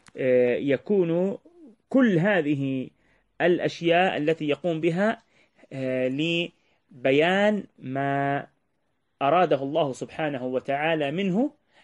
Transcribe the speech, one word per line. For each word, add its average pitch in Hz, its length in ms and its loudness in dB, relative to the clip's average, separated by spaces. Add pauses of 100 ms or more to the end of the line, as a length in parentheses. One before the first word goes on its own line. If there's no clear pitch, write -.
(160)
آه، 127 400 4
يكون 170 800 0 (500)
كل 240 300 4
هذه 143 720 -2 (500)
الأشياء 170 760 2
التي 151 320 -2
يقوم 160 320 -2
بها، 185 420 -2 (500)
آه، 131 360 -2
لبيان 170 1600 0 (140)
ما 139 680 -4 (760)
أراده 151 400 2
الله 143 300 -2
سبحانه 131 540 -8
وتعالى 139 640 -2
منه 196 440 -2 (300)